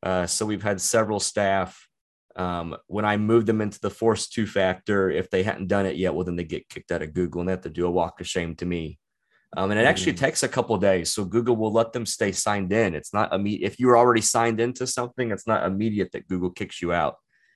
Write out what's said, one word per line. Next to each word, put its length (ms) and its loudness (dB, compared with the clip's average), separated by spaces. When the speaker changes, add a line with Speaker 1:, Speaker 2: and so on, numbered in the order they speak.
Speaker 1:
Uh, 260 0
so 180 -2
we've 180 -4
had 160 -2
several 400 0
staff, 680 -2
um, 420 -4
when 160 -4
I 140 2
moved 300 4
them 120 2
into 220 -4
the 80 -2
forced 420 0
two-factor, 800 0
if 200 -2
they 140 2
hadn't 240 -4
done 180 2
it 120 -4
yet, 160 0
well, 100 -2
then 140 -4
they 60 -4
get 260 -10
kicked 220 -10
out 100 -2
of 120 -10
Google 280 -2
and 80 -4
they 40 0
have 80 -6
to 80 -10
do 180 -2
a 40 0
walk 300 -2
of 60 -12
shame 300 -4
to 80 -8
me. 340 -6
Um, 140 -2
and 100 2
it 60 6
actually 280 2
Speaker 2:
Mm-hmm. 120 -2
Speaker 1:
takes 160 0
a 60 0
couple 260 -2
of 80 0
days. 320 2
So 120 -4
Google 300 2
will 160 0
let 220 0
them 140 -6
stay 240 -2
signed 420 -2
in. 220 2
It's 180 -10
not 180 0
imme-, 300 -2
if 180 -4
you're 160 8
already 260 8
signed 380 2
into 280 -2
something, 420 -4
it's 160 -6
not 180 0
immediate 500 -2
that 140 -10
Google 220 -2
kicks 320 -10
you 100 -2
out. 260 0